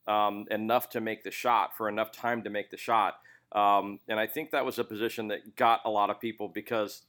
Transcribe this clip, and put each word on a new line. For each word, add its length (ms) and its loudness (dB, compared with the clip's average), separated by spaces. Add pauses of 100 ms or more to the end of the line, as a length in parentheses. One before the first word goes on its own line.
um, 440 2
enough 380 0
to 120 -4
make 220 -6
the 80 -8
shot, 460 2
for 120 -2
enough 220 -2
time 320 -4
to 60 -8
make 220 -6
the 60 -14
shot. 420 0 (320)
Um, 560 4
and 120 0
I 80 2
think 240 -6
that 140 0
was 140 -4
a 40 0
position 440 -4
that 280 -8
got 300 4
a 40 0
lot 200 2
of 100 -4
people 280 -6
because 600 -4